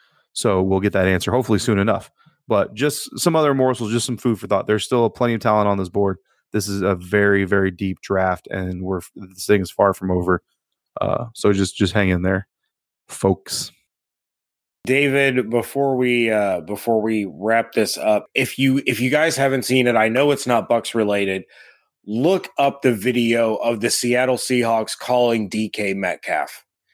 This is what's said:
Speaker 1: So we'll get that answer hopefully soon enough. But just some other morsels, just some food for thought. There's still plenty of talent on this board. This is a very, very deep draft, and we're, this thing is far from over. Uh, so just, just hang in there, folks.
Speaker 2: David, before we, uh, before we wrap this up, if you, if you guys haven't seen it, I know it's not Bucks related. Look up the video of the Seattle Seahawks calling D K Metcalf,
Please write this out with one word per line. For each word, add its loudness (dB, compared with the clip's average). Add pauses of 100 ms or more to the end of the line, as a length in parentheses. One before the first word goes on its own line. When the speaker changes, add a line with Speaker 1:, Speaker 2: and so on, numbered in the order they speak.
(340)
Speaker 1:
So 0
we'll 2
get -2
that 2
answer 2
hopefully 2
soon 2
enough. 0 (360)
But 2
just -4
some 0
other 2
morsels, 0
just 0
some -6
food 0
for -14
thought. 0
There's 0
still 2
plenty 0
of -6
talent 4
on 2
this -4
board. -2 (340)
This -2
is -4
a 2
very, 2
very 2
deep -6
draft, -2
and -6
we're, -4 (160)
this -16
thing 4
is -6
far 2
from -4
over. 0 (560)
Uh, -2
so 2
just, 0
just 2
hang 2
in 0
there, -2 (600)
folks. -2 (1120)
Speaker 2:
David, 2
before -2
we, 2
uh, 0
before -2
we -2
wrap -2
this -2
up, 0
if -4
you, 2
if -2
you 0
guys 0
haven't 0
seen 2
it, 2
I 4
know 2
it's -2
not 2
Bucks 0
related. 0 (600)
Look -2
up 0
the 4
video 0
of -2
the -2
Seattle 0
Seahawks -2
calling 0
D -4
K -4
Metcalf, -6 (280)